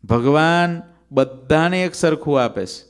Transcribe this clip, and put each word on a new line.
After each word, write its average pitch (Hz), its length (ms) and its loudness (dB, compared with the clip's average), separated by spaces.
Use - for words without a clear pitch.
ભગવાન 160 760 2
બધાને 156 720 0
એક 175 120 -6
સરખું 156 480 0
આપે 104 220 -4
છે - 240 -16